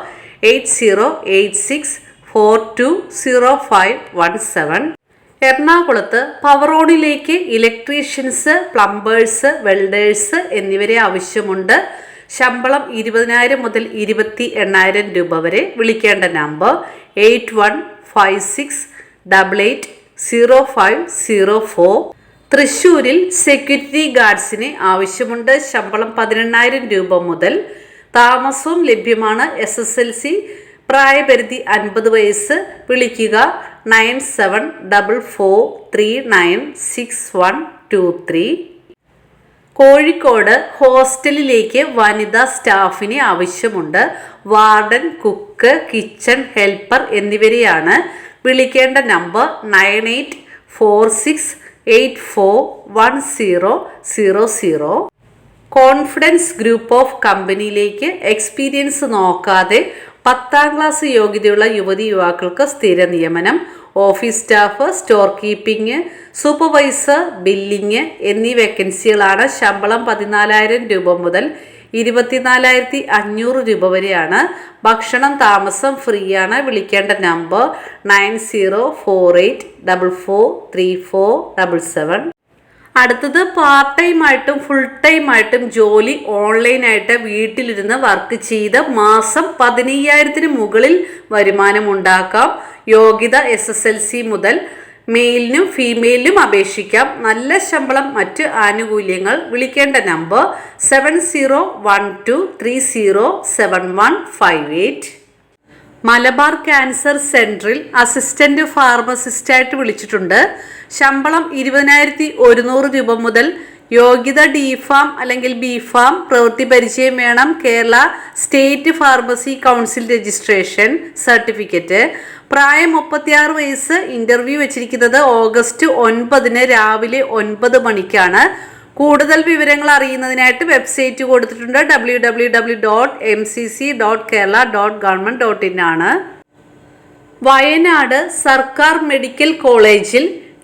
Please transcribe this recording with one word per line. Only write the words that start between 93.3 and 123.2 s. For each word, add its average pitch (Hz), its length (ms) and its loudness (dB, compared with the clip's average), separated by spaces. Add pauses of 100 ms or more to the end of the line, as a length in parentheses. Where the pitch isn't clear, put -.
എസ് - 200 -6
എസ് 240 180 -2
എൽ 214 60 -4 (100)
സി 240 120 -6 (120)
മുതൽ. 208 280 0 (540)
മെയിലിനും 240 500 2 (120)
ഫീമെയിലിനും 247 680 2
അപേക്ഷിക്കാം. 208 640 0 (200)
നല്ല 254 300 -2 (120)
ശമ്പളം, 269 360 0 (120)
മറ്റ് - 280 -4 (200)
ആനുകൂല്യങ്ങൾ. 208 720 -2 (160)
വിളിക്കേണ്ട 269 420 -2 (140)
നമ്പർ 165 340 0 (460)
സെവൻ 269 260 2 (140)
സീറോ 277 320 0 (260)
വൺ 202 160 2 (240)
ടു 247 80 0 (240)
ത്രീ 240 160 -4 (160)
സീറോ 208 340 2 (300)
സെവൻ 185 460 -2
വൺ 269 120 4 (240)
ഫൈവ് 156 300 0 (160)
എയ്റ്റ്. 285 260 -6 (1000)
മലബാർ 254 440 2 (140)
ക്യാൻസർ 277 480 0 (160)
സെന്ററിൽ 220 480 0 (220)
അസിസ്റ്റന്റ് 285 600 0 (140)
ഫാർമസിസ്റ്റായിട്ട് 254 1040 0
വിളിച്ചിട്ടുണ്ട്. 208 580 -2 (580)
ശമ്പളം 285 480 0 (140)
ഇരുപതിനായിരത്തി 285 680 2 (200)
ഒരുന്നൂറ് 247 500 4
രൂപ 233 160 0 (140)
മുതൽ. 233 200 2 (520)
യോഗ്യത 247 420 4 (140)
ഡി 285 100 0 (220)
ഫാം 285 220 4 (120)
അല്ലെങ്കിൽ 254 320 -4 (100)
ബി 254 80 -4 (200)
ഫാം. 247 240 4 (160)
പ്രവൃത്തി 240 420 4
പരിചയം 254 500 2
വേണം. 247 420 2
കേരള 233 320 2 (460)
സ്റ്റേറ്റ് 277 560 2
ഫാർമസി 254 560 0 (120)
കൗൺസിൽ 240 380 0 (100)
രജിസ്ട്രേഷൻ 202 760 -2 (340)
സർട്ടിഫിക്കറ്റ്. 208 760 0 (520)
പ്രായം 285 440 4
മുപ്പത്തിയാറ് 302 640 0